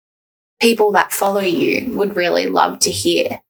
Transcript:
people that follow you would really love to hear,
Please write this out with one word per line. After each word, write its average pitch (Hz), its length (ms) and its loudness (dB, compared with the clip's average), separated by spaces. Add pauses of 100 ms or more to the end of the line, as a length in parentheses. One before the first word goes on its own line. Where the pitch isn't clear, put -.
(600)
people 214 320 4
that 180 200 0
follow 202 300 -2
you - 520 -2
would 196 220 -2
really 175 300 0
love 175 340 0
to 180 100 0
hear, - 600 -2